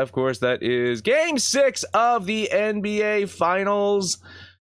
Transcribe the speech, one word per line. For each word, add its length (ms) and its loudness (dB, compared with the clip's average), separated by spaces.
Of 100 -2
course, 280 -2
that 240 0
is 380 0
game 360 0
six 460 2
of 320 2
the 260 -2
N 300 0
B 200 -2
A 240 0
Finals. 920 0